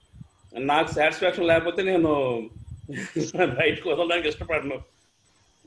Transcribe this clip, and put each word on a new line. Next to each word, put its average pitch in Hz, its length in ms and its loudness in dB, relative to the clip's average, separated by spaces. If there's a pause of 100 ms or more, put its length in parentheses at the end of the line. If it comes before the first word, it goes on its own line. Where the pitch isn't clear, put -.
(540)
నాకు 147 380 0
సాటిస్ఫాక్షన్ 170 560 2
లేకపోతే 165 360 2
నేను 151 580 2 (460)
<laughs> 170 580 -2
బయటకు 151 440 0
వదలడానికి 165 380 0
ఇష్టపడను. 151 480 -4 (920)